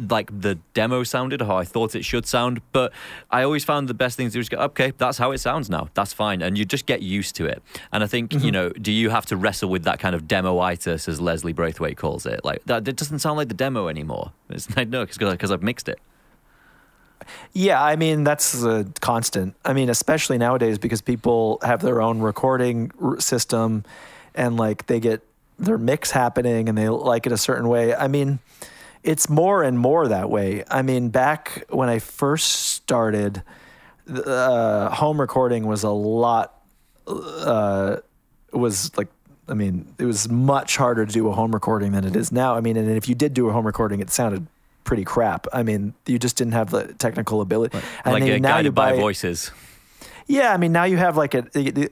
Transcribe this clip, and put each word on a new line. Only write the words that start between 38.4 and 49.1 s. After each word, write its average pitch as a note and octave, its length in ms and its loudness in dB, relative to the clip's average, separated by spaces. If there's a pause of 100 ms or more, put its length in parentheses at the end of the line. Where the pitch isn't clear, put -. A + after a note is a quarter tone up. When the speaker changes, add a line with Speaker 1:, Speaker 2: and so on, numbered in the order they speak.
Speaker 2:
was, A2 460 -2
like, G2+ 100 -4 (400)
I G2+ 60 -6
mean, F#2+ 440 -2
it B2 60 -2
was A2+ 240 0
much C3 480 2
harder A#2+ 300 2
to G#2 60 -8
do A2 160 2
a G#2 40 0
home A2+ 200 0
recording G2+ 400 0
than G2 120 0
it F#2+ 120 0
is G#2+ 160 0
now. B2 240 2
I A#2 40 0
mean, A2+ 160 0
and A2 140 2
if A2 180 0
you B2 60 2
did C#3+ 180 2
do B2+ 160 2
a G#2+ 40 2
home A2+ 120 0
recording, G#2 360 0
it F#2 100 -6
sounded G2+ 360 0 (360)
pretty G#2+ 220 -2
crap. A2 480 0
I B2 100 -2
mean, G#2+ 320 -2 (120)
you B2 120 0
just A#2+ 180 -2
didn't A#2 180 0
have A2 160 0
the - 240 -4
technical A2 460 -2
ability. G#2+ 360 0
Speaker 1:
Right. F#2 80 -8 (200)
Speaker 2:
And B2+ 100 2
Speaker 1:
Like - 100 2
Speaker 2:
then C3+ 80 2
Speaker 1:
a G#2+ 80 2
Speaker 2:
now C3+ 80 2
you D3 60 4
Speaker 1:
Guided D3 200 2
by C3 180 4
Speaker 2:
buy C3 60 2
Speaker 1:
Voices. F#2 540 -2 (720)